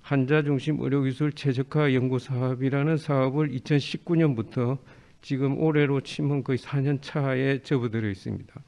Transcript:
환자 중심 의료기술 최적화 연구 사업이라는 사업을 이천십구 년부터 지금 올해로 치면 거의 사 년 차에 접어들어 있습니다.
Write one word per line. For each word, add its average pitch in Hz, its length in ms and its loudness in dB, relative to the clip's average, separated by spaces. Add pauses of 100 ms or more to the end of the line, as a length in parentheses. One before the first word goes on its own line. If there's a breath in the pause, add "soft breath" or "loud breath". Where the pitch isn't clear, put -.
환자 143 440 2
중심 143 360 0
의료기술 135 520 0
최적화 139 600 0
연구 127 280 2
사업이라는 131 760 0
사업을 143 560 0
이천십구 143 640 -2
년부터 131 640 0 (440 loud breath)
지금 139 360 -2
올해로 147 440 2
치면 143 420 -2
거의 131 120 0
사 139 240 -4
년 139 200 0
차에 135 640 -2
접어들어 117 460 0
있습니다. 101 600 -8